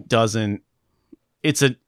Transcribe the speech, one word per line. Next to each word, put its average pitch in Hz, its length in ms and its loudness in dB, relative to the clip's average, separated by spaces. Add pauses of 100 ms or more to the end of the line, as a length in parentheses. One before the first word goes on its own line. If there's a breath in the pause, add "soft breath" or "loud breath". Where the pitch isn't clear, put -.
doesn't, 110 540 0 (800)
it's 151 220 0
a 131 120 0 (120)